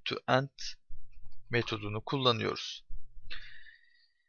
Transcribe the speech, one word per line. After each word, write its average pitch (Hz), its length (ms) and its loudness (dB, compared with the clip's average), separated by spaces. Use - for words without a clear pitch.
to - 120 -2
end 131 220 4
metodunu 107 540 0
kullanıyoruz. 120 800 2